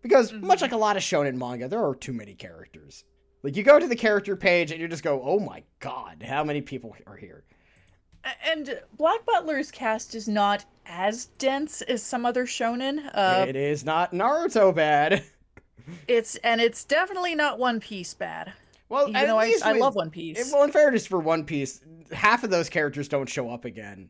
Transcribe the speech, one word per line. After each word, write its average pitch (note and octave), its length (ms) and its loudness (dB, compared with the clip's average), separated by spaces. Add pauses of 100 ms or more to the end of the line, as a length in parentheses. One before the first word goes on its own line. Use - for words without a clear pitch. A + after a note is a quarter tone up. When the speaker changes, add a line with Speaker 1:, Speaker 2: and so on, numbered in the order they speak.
Speaker 1:
Because A#3 300 4
much A3 260 2
Speaker 2:
Mm-hmm. - 40 0
Speaker 1:
like B3+ 100 0
a A#3+ 40 -2
lot G#3+ 200 2
of F#3 60 -2
shonen C#3+ 340 0
manga, B2 320 -6
there G#3+ 160 -2
are C#3+ 100 0
too B2+ 180 -10
many G#2 220 -10
characters. E2 720 -20 (380)
Like, C#3 140 -6
you G#3+ 60 -2
go C#4 160 10
to E4+ 80 2
the A#3+ 100 0
character G3+ 400 0
page F3 360 2
and E3 80 -10
you E3+ 80 -6
just E3 160 -8
go, C#3+ 180 0
"Oh D#3 160 0
my - 240 -8 (180)
god, B2 420 -12
how C#3 220 -4
many D3 160 -4
people B2+ 340 -14 (120)
are G2+ 100 -20
here?" E2+ 280 -20 (800)
Speaker 2:
A-, C4 260 -8
and D4 300 -6 (160)
Black F#4+ 280 0
Butler's D#4 460 0
cast A3 460 -4
is G#3+ 120 -10
not G#3 360 0 (220)
as G3+ 400 -4 (120)
dense C4+ 440 -2
as A#3+ 200 -4
some A#3+ 240 -4
other B3 200 0
shonen. C4 680 -4
Uh, F#3+ 340 4
Speaker 1:
It C3+ 60 -6
is C#3+ 300 -2
not D#3+ 280 0
Naruto G#3+ 640 2
bad. D3+ 480 4 (420)
<laughs> - 440 -18
Speaker 2:
it's, A#3 280 2
and A3+ 240 0
it's A#3 240 2
definitely F4+ 520 0
not C#4+ 240 0
One A#3+ 180 2
Piece F#3+ 360 -10
bad. E3 380 -10 (360)
Speaker 1:
Well, C4 200 2
Speaker 2:
Even A3 80 -4
Speaker 1:
at C4+ 120 4
Speaker 2:
though A3 100 4
I, - 80 4
Speaker 1:
least A4+ 180 2
Speaker 2:
I A3 100 2
Speaker 1:
with A3+ 80 2
Speaker 2:
love G3 120 2
One E3 160 -2
Piece. E3 420 -8
Speaker 1:
well, C#4+ 120 6
in C#4+ 80 0
fairness D4 340 4
for F#3 140 0
One D#3+ 240 0
Piece, D3 360 -6 (300)
half G#3 320 2
of A3+ 80 -6
those E3+ 180 2
characters D3 380 -2
don't C#3 220 -2
show B2 220 -6
up A#2+ 140 -12
again. G2+ 460 -14